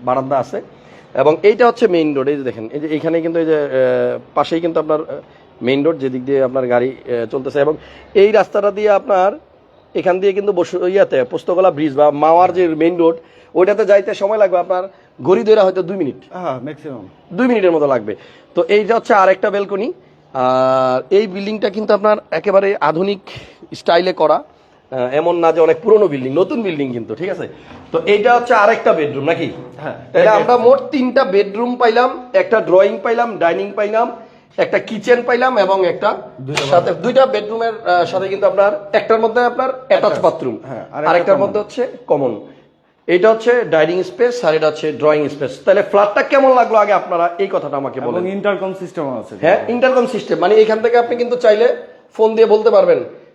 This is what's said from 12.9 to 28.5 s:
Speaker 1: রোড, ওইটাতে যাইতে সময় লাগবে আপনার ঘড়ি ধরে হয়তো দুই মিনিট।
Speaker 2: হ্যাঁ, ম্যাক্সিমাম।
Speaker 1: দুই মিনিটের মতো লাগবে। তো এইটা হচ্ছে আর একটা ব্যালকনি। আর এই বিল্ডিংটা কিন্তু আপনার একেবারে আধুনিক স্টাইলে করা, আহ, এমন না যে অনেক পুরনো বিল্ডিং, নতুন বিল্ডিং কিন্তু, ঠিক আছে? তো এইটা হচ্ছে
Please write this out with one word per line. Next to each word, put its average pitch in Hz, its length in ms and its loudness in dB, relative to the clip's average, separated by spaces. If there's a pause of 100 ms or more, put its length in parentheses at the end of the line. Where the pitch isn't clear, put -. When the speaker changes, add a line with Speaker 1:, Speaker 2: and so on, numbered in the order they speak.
Speaker 1:
রোড, 165 180 2 (400)
ওইটাতে 196 300 2
যাইতে 202 280 2
সময় 202 240 -2
লাগবে 185 220 2
আপনার 180 240 -2 (400)
ঘড়ি 190 200 2
ধরে 214 180 4
হয়তো 190 220 0
দুই 190 140 -8
মিনিট। 143 180 -4 (180)
Speaker 2:
হ্যাঁ, 165 300 -8
ম্যাক্সিমাম। 135 460 -14 (240)
Speaker 1:
দুই 233 140 0
মিনিটের 208 240 2
মতো 151 160 2
লাগবে। 110 280 -2 (400)
তো 170 80 0
এইটা 208 320 0
হচ্ছে 233 180 0
আর 190 160 4
একটা 190 220 0
ব্যালকনি। 202 420 -4 (400)
আর 127 760 0
এই 208 180 2
বিল্ডিংটা 202 420 -6
কিন্তু 208 240 -2
আপনার 208 240 2 (140)
একেবারে 196 500 0
আধুনিক 185 380 -2 (560)
স্টাইলে 180 380 0
করা, 151 200 2
আহ, - 640 -8 (140)
এমন 165 240 0
না 165 160 2
যে 170 100 2
অনেক 165 220 4
পুরনো 214 240 4
বিল্ডিং, 135 260 -4
নতুন 170 280 -2
বিল্ডিং 147 300 -4
কিন্তু, 110 240 -8
ঠিক 175 140 -8
আছে? 170 180 -8 (440)
তো 165 140 -2
এইটা 208 300 4
হচ্ছে 240 180 2